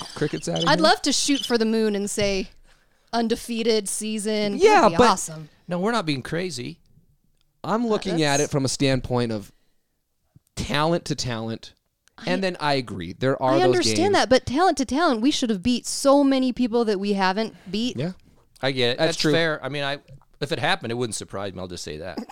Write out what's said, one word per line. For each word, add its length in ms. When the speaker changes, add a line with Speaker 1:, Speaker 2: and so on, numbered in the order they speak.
Speaker 1:
crickets 340
out 140
of 60
Speaker 2:
I'd 100
Speaker 1:
here? 40
Speaker 2:
love 200
to 100
shoot 320
for 120
the 80
moon 300
and 140
say, 400
"Undefeated 720
season." 680
That 60
would 40
Speaker 1:
Yeah, 260
Speaker 2:
be 80
Speaker 1:
but 140
Speaker 2:
awesome. 380
Speaker 3:
No, 120
we're 140
not 120
being 180
crazy. 560
Speaker 1:
I'm 220
Speaker 2:
Uh, 40
Speaker 1:
looking 340
at 140
Speaker 2:
that's 120
Speaker 1:
it 20
from 140
a 40
standpoint 640
of 200
talent 500
to 100
talent, 580
Speaker 2:
I 140
Speaker 1:
and 120
then 160
I 140
agree. 400
There 280
are 120
Speaker 2:
I 60
Speaker 1:
those 40
Speaker 2:
understand 340
Speaker 1:
games. 180
Speaker 2:
that, 140
but 160
talent 340
to 60
talent, 360
we 100
should 200
have 120
beat 220
so 380
many 280
people 340
that 140
we 140
haven't 420
beat. 260
Speaker 1:
Yeah. 160
Speaker 3:
I 100
get 220
it. 40
Speaker 1:
That's 120
Speaker 3:
That's 100
Speaker 1:
true. 120
Speaker 3:
fair. 320
I 60
mean, 140
I, 160
if 100
it 80
happened, 320
it 40
wouldn't 200
surprise 380
me. 80
I'll 80
just 160
say 120
that. 200